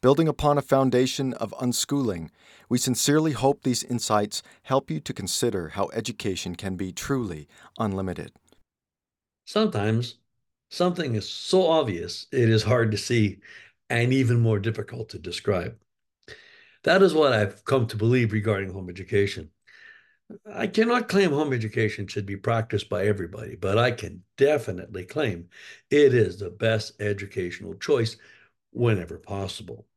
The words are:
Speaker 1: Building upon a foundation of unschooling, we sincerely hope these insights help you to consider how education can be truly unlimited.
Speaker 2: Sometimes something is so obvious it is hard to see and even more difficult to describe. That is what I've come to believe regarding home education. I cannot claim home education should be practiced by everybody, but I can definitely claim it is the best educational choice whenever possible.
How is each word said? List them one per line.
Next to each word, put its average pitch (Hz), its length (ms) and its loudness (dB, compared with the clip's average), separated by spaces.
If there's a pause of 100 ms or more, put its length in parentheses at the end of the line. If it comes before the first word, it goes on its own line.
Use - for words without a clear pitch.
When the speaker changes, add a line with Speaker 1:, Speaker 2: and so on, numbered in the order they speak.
Speaker 1:
Building 147 260 6
upon 147 300 2
a 139 40 -2
foundation 131 680 2
of - 260 -8
unschooling, 117 720 -2 (400)
we 127 80 0
sincerely 143 560 2
hope 131 300 0
these 123 200 -2
insights 107 600 -2 (220)
help 135 260 0
you 156 100 -4
to - 140 -10
consider 95 560 -4
how 98 240 -4
education 98 600 -6
can 92 220 -8
be 92 160 -6
truly 92 560 -6 (300)
unlimited. 95 520 -4 (1160)
Speaker 2:
Sometimes 117 720 0 (520)
something 175 460 -2
is 107 120 -4
so - 400 2
obvious 113 640 0
it 117 200 4
is 110 140 4
hard 117 260 2
to 104 80 -2
see 107 400 0 (500)
and 120 240 2
even 120 260 2
more 113 200 2
difficult 110 500 -6
to - 100 -16
describe. 87 600 -4 (1040)
That 185 180 4
is 180 140 8
what 151 180 6
I've 107 320 0
come 127 220 2
to 110 100 -6
believe 113 380 2
regarding 98 400 -2
home 92 160 -10
education. 92 580 -2 (1040)
I - 140 -4
cannot 233 420 0
claim 190 220 4
home 143 220 0
education 110 560 -2
should 98 180 -8
be 101 100 -8
practiced 110 520 -2
by 101 180 -2
everybody, 98 480 -4
but 98 240 0
I 120 140 2
can - 320 -12 (120)
definitely 107 680 0
claim 101 440 -4 (400)
it 143 260 6
is 95 240 2
the 95 120 -8
best 113 500 -2
educational 98 720 -6
choice 123 420 0 (560)
whenever 107 460 -2
possible. 98 680 -10 (100)